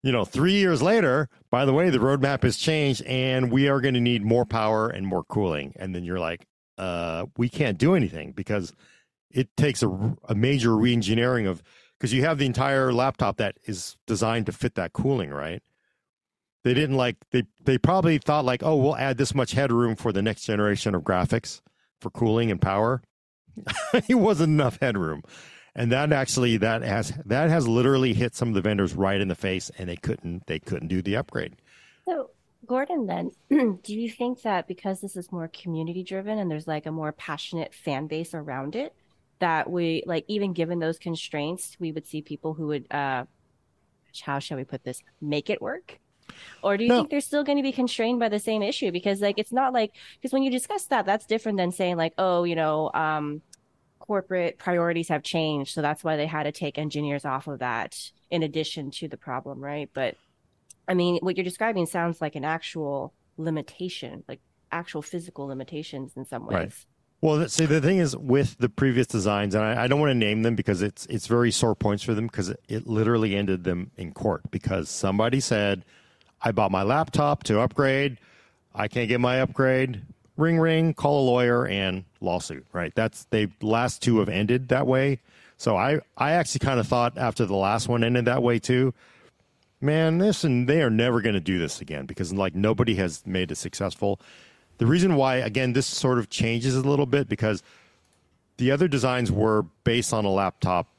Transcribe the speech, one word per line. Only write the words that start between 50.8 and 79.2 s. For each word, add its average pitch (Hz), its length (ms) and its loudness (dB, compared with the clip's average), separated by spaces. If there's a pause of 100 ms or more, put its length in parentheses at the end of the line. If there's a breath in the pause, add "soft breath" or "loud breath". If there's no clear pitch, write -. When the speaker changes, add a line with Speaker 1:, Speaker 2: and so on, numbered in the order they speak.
Speaker 2:
that, 220 200 0
that's 202 200 0
different 214 320 -2
than 180 140 0
saying, 180 240 -2
like, 165 220 0
Oh, 180 260 2
you 170 100 0
know, 156 400 0
um, 151 480 -2 (640)
corporate 185 520 -2
priorities 170 500 0
have 151 140 0
changed, 156 500 -2
so 160 80 -6
that's 151 240 -2
why 160 120 0
they 147 100 -2
had 156 160 -4
to 147 100 -4
take 147 240 -8
engineers 147 480 -4
off 135 220 -6
of 139 140 -10
that 117 500 -6 (200)
in 170 120 0
addition 151 480 -6
to - 180 -12
the - 80 -12
problem, 131 440 -10
right? 143 340 -8
But, 135 220 -4 (680)
I 190 80 0
mean, 175 280 2
what 180 140 -2
you're 190 80 -2
describing 185 420 -2
sounds 170 340 -2
like 156 140 -6
an 139 100 -8
actual 151 680 -6 (220)
limitation, 160 920 -8
like, 127 120 -14 (300)
actual 165 320 -8
physical 170 440 -12
limitations 135 720 -12
in 131 80 -12
some 120 220 -12
Speaker 1:
Right. 87 180 -2
Speaker 2:
ways. - 220 -16 (340)
Speaker 1:
Well, 151 180 4
th-, 165 120 0
see, 160 160 0
the 151 140 4
thing 180 180 2
is 156 180 0
with 135 420 0
the 120 100 2
previous 127 380 2
designs, 101 480 0
and 107 80 2
I, 113 220 0
I - 20 0
don't 139 140 2
wanna 147 140 2
name 110 280 2
them 117 140 2
because 95 260 0
it's, - 240 -6
it's - 220 -6
very 120 240 4
sore 113 240 2
points 104 260 0
for 117 120 -2
them 113 140 -4
'cause 92 200 -6
it, - 200 -8
it 107 200 -6
literally 110 480 2
ended 95 260 0
them 90 340 -4
in 87 160 -10
court - 380 -4
because - 380 -4
somebody 113 500 0
said, 101 460 0 (560 soft breath)
"I 117 100 0
bought 98 220 2
my 95 100 0
laptop 147 640 0
to 107 160 2
upgrade. 135 580 0 (560 soft breath)
I 104 140 -4
can't 117 200 -2
get 120 120 2